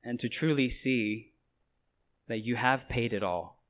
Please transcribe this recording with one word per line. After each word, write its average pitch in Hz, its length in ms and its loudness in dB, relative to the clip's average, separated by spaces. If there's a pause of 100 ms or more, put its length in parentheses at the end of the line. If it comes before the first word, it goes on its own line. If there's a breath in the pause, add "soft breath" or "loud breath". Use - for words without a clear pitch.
and 120 180 -4
to 120 80 -2
truly 143 400 2
see 113 640 -2 (960)
that 113 100 -4
you 117 180 -2
have 127 320 2
paid 117 240 0
it 101 100 0
all. 87 480 -4